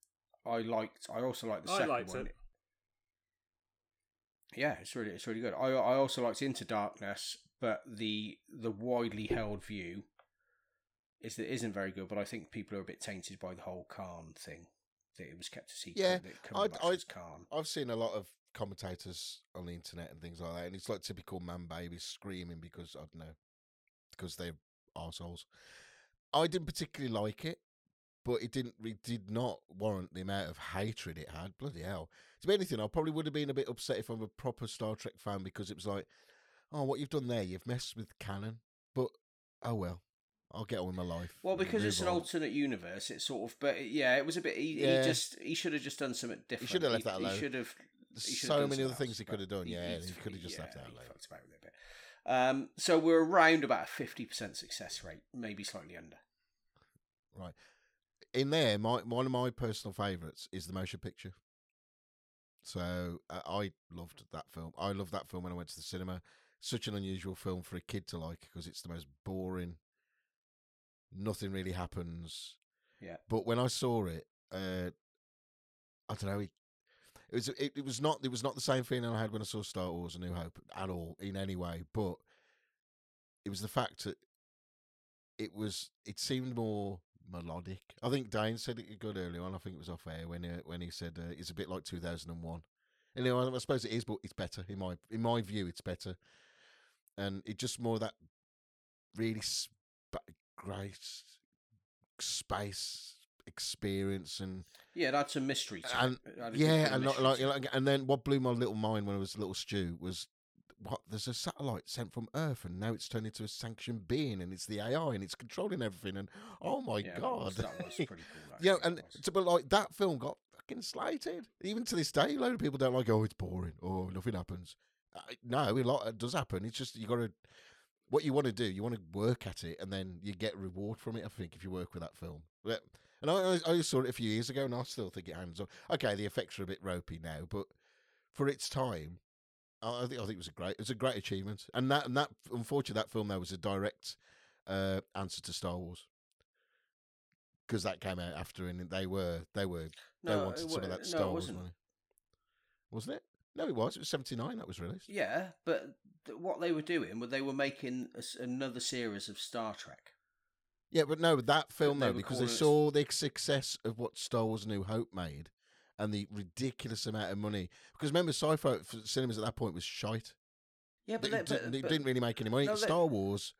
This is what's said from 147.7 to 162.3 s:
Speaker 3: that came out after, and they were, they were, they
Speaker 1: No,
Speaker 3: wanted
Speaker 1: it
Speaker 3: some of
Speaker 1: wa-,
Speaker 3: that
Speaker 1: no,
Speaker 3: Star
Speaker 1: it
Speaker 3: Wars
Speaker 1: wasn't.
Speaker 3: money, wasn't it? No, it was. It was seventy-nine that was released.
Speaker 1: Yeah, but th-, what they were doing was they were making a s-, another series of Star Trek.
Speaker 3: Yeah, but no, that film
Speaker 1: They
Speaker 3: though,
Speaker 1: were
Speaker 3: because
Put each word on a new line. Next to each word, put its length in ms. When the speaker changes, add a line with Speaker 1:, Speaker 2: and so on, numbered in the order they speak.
Speaker 3:
that 160
came 200
out 160
after, 320
and 120
they 160
were, 360
they 120
were, 240
they 120
Speaker 1:
No, 100
Speaker 3:
wanted 200
Speaker 1:
it 40
Speaker 3:
some 140
of 60
Speaker 1:
wa-, 60
Speaker 3:
that 40
Speaker 1:
no, 60
Speaker 3:
Star 160
Speaker 1:
it 40
Speaker 3:
Wars 80
Speaker 1:
wasn't. 140
Speaker 3:
money, 140
wasn't 260
it? 60
No, 120
it 80
was. 200
It 40
was 100
seventy-nine 480
that 100
was 120
released. 300
Speaker 1:
Yeah, 380
but 320
th-, 120
what 240
they 100
were 120
doing 360
was 100
they 120
were 100
making 640
a 40
s-, 200
another 400
series 480
of 100
Star 360
Trek. 400
Speaker 3:
Yeah, 160
but 120
no, 160
that 380
film 260
Speaker 1:
They 80
Speaker 3:
though, 60
Speaker 1:
were 40
Speaker 3:
because 220